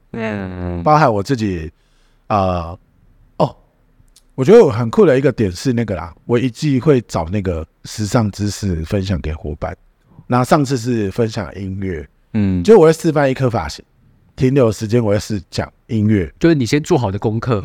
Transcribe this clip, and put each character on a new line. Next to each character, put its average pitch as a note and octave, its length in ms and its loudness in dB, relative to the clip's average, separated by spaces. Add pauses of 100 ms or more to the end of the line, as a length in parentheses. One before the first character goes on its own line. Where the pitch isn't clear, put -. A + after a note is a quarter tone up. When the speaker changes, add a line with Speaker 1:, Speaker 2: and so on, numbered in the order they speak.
(120)
Speaker 1:
嗯。 G3 720 -6
Speaker 2:
包 D3+ 140 4
含 D3+ 140 4
我 G2+ 120 -2
自 C3+ 120 -4
己， F#2 360 -4 (560)
呃， F#2 500 -2 (600)
哦， - 180 -2 (800)
我 C3 100 -2
觉 F3 80 6
得 A#3 100 10
我 D3 80 2
很 A#2 200 -2
酷 G#3+ 140 4
的 C3+ 120 6
一 C#3 40 0
个 C#3 100 2
点 G#2 200 0
是 B2 220 -4
那 A#2 100 0
个 G#2 120 -6
啦， E2 180 -12 (120)
我 A#2+ 120 0
一 B2 120 0
季 C3+ 300 -2
会 C3 220 2
找 F2+ 240 -6
那 G2 160 -4
个 E2+ 240 -4 (180)
时 - 220 -8
尚 G#2+ 240 0
知 G#2 200 -6
识 F2 360 -6
分 G2 180 -4
享 F#2 160 -2
给 D2+ 140 -6
伙 D#2 220 -10
伴。 E2 200 -10 (520)
那 B2+ 160 2
上 D3+ 200 2
次 C3 140 -2
是 A2+ 320 -2
分 A2+ 180 -2
享 G#2 280 -8
音 F#2+ 260 -8
乐。 E2+ 260 -8 (260)
Speaker 1:
嗯。 F#2+ 300 0
Speaker 2:
就 G#3+ 140 8
我 E3 80 8
会 D#3+ 80 6
示 D#3+ 180 -2
范 C#3+ 180 2
一 C3 40 -2
颗 C3 160 -2
发 G2+ 180 -4
型， - 160 -14 (540)
停 C3 160 2
留 B2 180 4
时 G#2+ 160 -6
间 A#2 160 2
我 G#2 80 0
会 F#2+ 80 2
试 G#2 220 -6 (100)
讲 - 180 -6 (180)
音 G#2+ 200 0
乐。 G2 320 0
Speaker 3:
就 E3 80 2
是 E3+ 80 6
你 C3 100 0
先 D3 160 0
做 D3+ 160 0
好 A#2 140 -2
的 G2+ 80 -6
功 A2 220 -2
课， A#2+ 240 -2